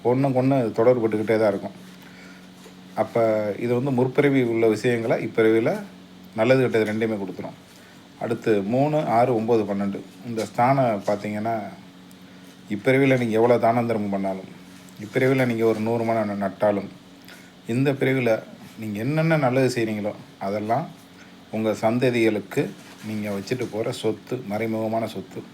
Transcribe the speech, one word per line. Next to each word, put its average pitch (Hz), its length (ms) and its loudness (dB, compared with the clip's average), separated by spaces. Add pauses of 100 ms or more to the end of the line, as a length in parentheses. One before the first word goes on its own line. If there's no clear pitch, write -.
ஒண்ணுக்கு 127 380 2
ஒண்ணு 131 300 2
தொடர்புபட்டுக்கிட்டே 113 640 4
தான் 107 120 4
இருக்கும். 98 220 -4 (1200)
அப்ப 107 500 0 (140)
இது 120 220 0
வந்து 143 100 -2
முற்பிறவி 131 520 2
உள்ள 113 240 2
விஷயங்களை 113 580 0
இப்பிறவியில 113 560 2 (540)
நல்லது 123 260 4
கெட்டது 110 300 2
ரெண்டையுமே 110 260 -2
கொடுத்துரும். 92 400 -10 (600)
அடுத்து 113 420 0
மூணு, 139 420 0
ஆறு, 120 320 2
ஒன்பது, 113 280 2
பன்னெண்டு 98 360 -4 (280)
இந்த 110 180 -4
ஸ்தானம் 120 600 0
பார்த்தீங்கன்னா, 104 540 -4 (1080)
இப்பிறவியில 131 480 2
நீங்க 117 180 -2
எவ்வளவு 117 240 4
தானம் 117 280 2
தர்மம் 104 220 -2
பண்ணாலும், 95 400 -6 (540)
இப்பிறவியில 131 420 0
நீங்க 113 200 0
ஒரு 110 140 2
நூறு 117 240 -2
மரம் 113 260 0
ந-, 101 60 -4
நட்டாலும், 98 540 0 (800)
இந்த 135 240 2
பிறவியில 131 480 0 (400)
நீங்க 107 200 -8
என்னென்ன 156 380 0
நல்லது 127 440 2
செய்றீங்களோ, 104 300 -2 (280)
அதெல்லாம் 107 480 -2 (640)
உங்க 110 200 0
சந்ததிகளுக்கு 113 1000 0 (360)
நீங்க 107 240 -6
வச்சுட்டு 104 420 -6
போற 113 200 -4
சொத்து, - 440 -6
மறைமுகமான 110 680 -4
சொத்து. 104 380 -12 (100)